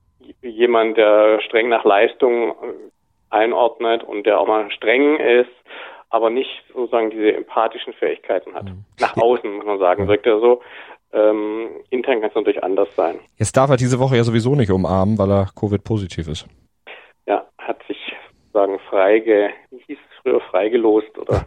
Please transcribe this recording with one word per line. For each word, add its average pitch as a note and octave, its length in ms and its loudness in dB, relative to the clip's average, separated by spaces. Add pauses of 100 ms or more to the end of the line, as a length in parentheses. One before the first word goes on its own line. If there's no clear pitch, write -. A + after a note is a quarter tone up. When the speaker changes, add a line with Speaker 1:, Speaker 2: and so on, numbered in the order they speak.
(420)
Speaker 1:
jemand, A2+ 540 0
der G#2+ 460 4
streng A#2 260 -2
nach A2+ 160 0
Leistung A#2 680 2 (760)
einordnet A#2 760 0
und G#2 200 -10
der G#2 160 4
auch F#2+ 60 2
mal G#2+ 240 0
streng C#3 480 0
ist, B2 320 2 (580)
aber A2+ 220 0
nicht C3 320 -6 (100)
sozusagen A#2 380 -2
diese G#2+ 240 0
empathischen A#2 580 -6
Fähigkeiten - 640 -6
hat. G2 100 -12
Speaker 2:
Mhm. F#2+ 200 -16 (160)
Speaker 1:
Nach - 160 -2
außen, A#2 400 0
muss G#2 100 -10
man G2+ 140 -2
sagen, F#2 240 2
Speaker 2:
Ja. F#2+ 40 -2
Speaker 1:
wirkt G#2 180 0
er A2 140 4
so. A#2+ 220 4 (500)
Ähm, G#2+ 560 0 (220)
intern B2 300 -2
kann's G#2+ 140 -4
natürlich G#2 280 -2
anders G2 320 0
sein. E2+ 240 -2 (180)
Speaker 2:
Jetzt - 200 -4
darf C3+ 140 4
er C3+ 60 4
diese B2 220 0
Woche C3 180 2
ja A#2 80 4
sowieso A#2 300 2
nicht B2+ 160 2
umarmen, F#2+ 480 2
weil G2 120 2
er G2 180 2 (100)
covid-positiv G2+ 680 -4
ist. - 180 -10 (800)
Speaker 1:
Ja, G2+ 180 -2 (140)
hat - 200 -10 (100)
sich - 100 -8 (540)
sozusagen G2 260 0 (100)
freige-, G#2 600 2 (220)
wie B2+ 140 -20
hieß C#3+ 120 -14
es - 240 -20
früher, B2 180 0
freigelost A2 800 0
oder - 280 -4